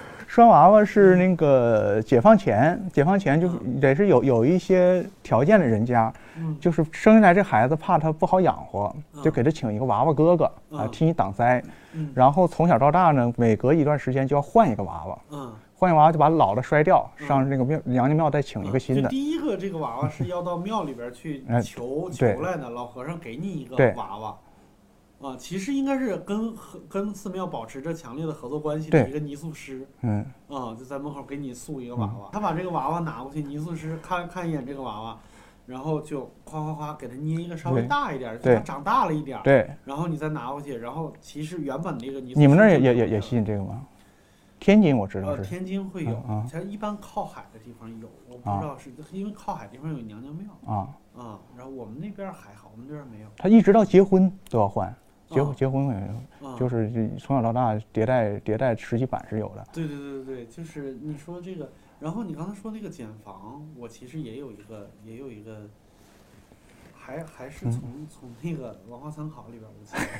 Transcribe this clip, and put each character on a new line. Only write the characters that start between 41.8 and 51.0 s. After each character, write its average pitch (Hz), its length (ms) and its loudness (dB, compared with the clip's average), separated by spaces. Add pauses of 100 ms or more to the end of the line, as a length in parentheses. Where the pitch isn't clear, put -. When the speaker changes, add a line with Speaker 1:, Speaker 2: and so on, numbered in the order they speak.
Speaker 2:
本 170 180 -6
那 123 120 -10
个 135 100 -10
泥 127 100 -14
塑 127 40 -12
师 147 60 2
Speaker 1:
你 147 60 8
们 139 100 8
那 208 80 8
儿 214 60 8
也， 151 100 6
也， - 0 -
Speaker 2:
就 127 80 4
有 123 60 6
一 120 60 2
个 110 60 2
Speaker 1:
也， 92 80 -2
也 104 60 0
信 113 240 -2
这 107 120 -4
个 101 60 -6
吗？ 104 180 -10 (800)
天 208 240 6
津 147 140 6
我 101 100 0
知 98 160 -6
道 95 140 -4
是。 101 60 -8
Speaker 2:
呃， - 20 -6
天 175 200 -10
津 190 240 -8
会 185 160 -10
有， 117 60 -4 (180)
Speaker 1:
嗯， 107 160 -4
嗯。 120 40 -10
Speaker 2:
像 165 200 -10
一 202 80 -12
般 208 240 -8
靠 - 240 -10
海 127 280 -16
的 110 80 -20
地 117 120 -20
方 117 160 -20 (120)
有， 113 80 -18 (200)
我 123 80 -20
不 123 60 -20
知 101 240 -4
道 139 100 -12
是， 135 140 -20
Speaker 1:
啊。 151 220 -20
Speaker 2:
因 190 120 -10
为 208 80 -10
靠 208 220 -12
海 113 140 -14
地 113 100 -20
方 143 100 -12
有 151 100 -8
娘 110 220 -16
娘 143 140 -16
庙。 190 400 -12
Speaker 1:
啊。 98 140 -4 (280)